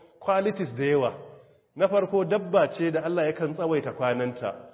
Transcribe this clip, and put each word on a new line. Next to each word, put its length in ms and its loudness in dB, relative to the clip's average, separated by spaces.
qualities 580 0
da 80 0
yawa. 280 2
Na 120 4
farko, 360 2
dabba 440 2
ce 140 0
da 100 0
Allah 320 0
yakan 220 -4
tsawaita 420 0
kwananta. 760 -2